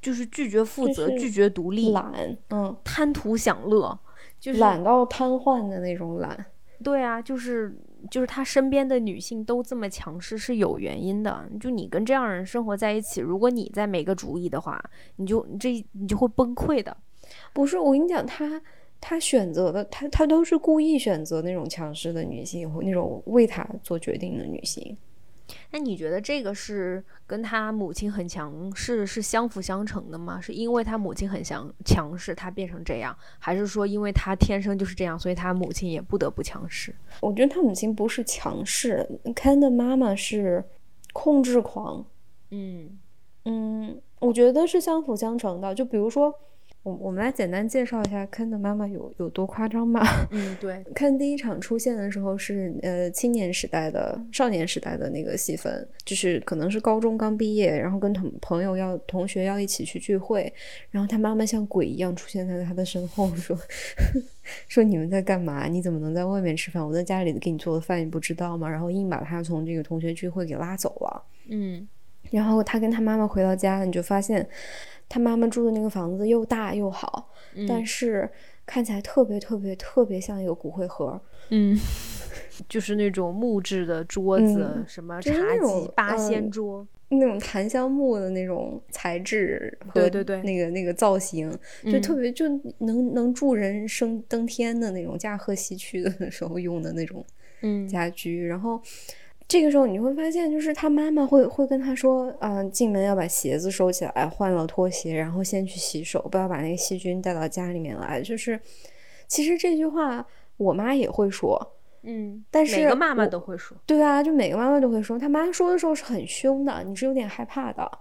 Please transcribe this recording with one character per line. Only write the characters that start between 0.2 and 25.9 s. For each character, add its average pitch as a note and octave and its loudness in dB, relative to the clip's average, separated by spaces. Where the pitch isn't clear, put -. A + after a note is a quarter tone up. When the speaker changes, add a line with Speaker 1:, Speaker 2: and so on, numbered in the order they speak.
Speaker 1:
拒 B3+ -4
绝 G#3+ 6
负 A#3 0
责， B3+ 2
Speaker 2:
就 C4 2
是 B3 0
Speaker 1:
拒 A#3+ 0
绝 G3+ 6
独 F#3 -2
立， A3 4
Speaker 2:
懒， - -2
嗯。 G#3 -2
Speaker 1:
贪 D4+ 2
图 A3+ 0
享 A3 2
乐， G3+ 4
就 C4 -4
是 A3 2
Speaker 2:
懒 G3 8
到 A#3+ 6
瘫 B3+ 0
痪 B3+ 2
的 F#3+ -4
那 F3+ -2
种 E3+ -4
懒。 E3+ -6
Speaker 1:
对 C4+ 2
啊， A#3 -2
就 C4 -6
是， A#3+ -4
就 B3+ 0
是 B3+ 2
他 C4+ -6
身 C4+ 4
边 C4+ 4
的 C4 4
女 G#3 -2
性 A3 -8
都 A#3+ 0
这 B3 -6
么 G#3+ -4
强 E3+ -10
势 A3 -8
是 A#3+ -2
有 G3+ 2
原 - -6
因 G3 -2
的。 - -4
就 B3 -6
你 A3 -4
跟 G3 -2
这 C4 2
样 C4 2
人 F#3 -4
生 A#3 -4
活 G3+ -2
在 G#3 0
一 A3 0
起， - -6
如 E3 0
果 A#3 6
你 A#3+ -2
再 G#3 0
没 F#3 0
个 F#3 2
主 E3 -6
意 F3 -4
的 D3+ -4
话， D3 -6
你 F#3+ -6
就， A3+ 0
这， A#3+ -2
你 G3 -8
就 G#3 0
会 B3 4
崩 B3 2
溃 C#4+ 2
的。 - -8
Speaker 2:
不 C#4 4
是， F4+ 0
我 D#4 6
跟 C#4 6
你 F4 4
讲， F4 0
他， D4+ -6
他 E4 -2
选 G3+ 4
择 F3 2
的， G3 -2
他， C#4 -8
他 D#4 4
都 D#4+ 6
是 E4 4
故 D#4 6
意 D#4 4
选 F3+ 2
择 D#3+ -2
那 F3 -2
种 E3 -4
强 D#3 -6
势 D#3+ -6
的 E3 -2
女 - -8
性， E3+ -6
那 F#3+ 0
种 F3 -2
为 A#3 8
他 - -4
做 E3+ -4
决 - -4
定 - -6
的 - -6
女 D#2 -8
性。 - -8
Speaker 1:
那 E4 -8
你 A#3+ -4